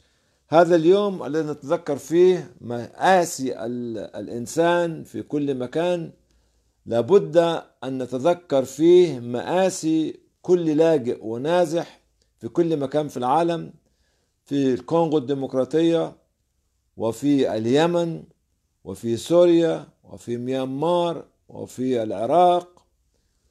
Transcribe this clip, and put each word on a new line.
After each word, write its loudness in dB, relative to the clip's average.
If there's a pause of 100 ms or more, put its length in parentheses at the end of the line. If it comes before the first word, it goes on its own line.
(520)
هذا 6
اليوم 2
الذي -4
نتذكر -6
فيه 2
مآسي -2
ال-، -8
الإنسان -4
في -10
كل -4
مكان، -4 (760)
لابد 2 (480)
أن -8
نتذكر -2
فيه 4
مآسي -2 (220)
كل 0
لاجئ 2
ونازح -2 (380)
في -12
كل 0
مكان -2
في -14
العالم، -2 (720)
في 0
الكونغو 0
الديمقراطية، -2 (800)
وفي 0
اليمن، 0 (600)
وفي -6
سوريا، 2 (160)
وفي -12
ميانمار، -4 (240)
وفي -4
العراق، 2 (680)